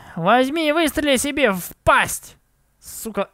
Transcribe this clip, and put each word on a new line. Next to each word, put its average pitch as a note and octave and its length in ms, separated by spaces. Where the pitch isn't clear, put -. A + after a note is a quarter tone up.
Возьми C4 520
и D4 60
выстрели D4+ 420
себе C#4 360
в F#3 200
пасть. - 520
Сука, - 540